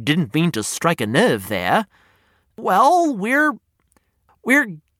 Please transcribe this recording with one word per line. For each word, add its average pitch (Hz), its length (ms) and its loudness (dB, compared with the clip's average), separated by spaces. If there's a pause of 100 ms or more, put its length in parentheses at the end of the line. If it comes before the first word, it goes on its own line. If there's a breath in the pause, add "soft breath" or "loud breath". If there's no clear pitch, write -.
didn't 147 320 -2
mean 165 180 0
to 107 100 -4
strike - 400 -4
a 110 40 -2
nerve 117 420 0
there. 107 380 -2 (680)
Well, 269 580 2
we're, 269 380 0 (920)
we're 233 360 0 (220)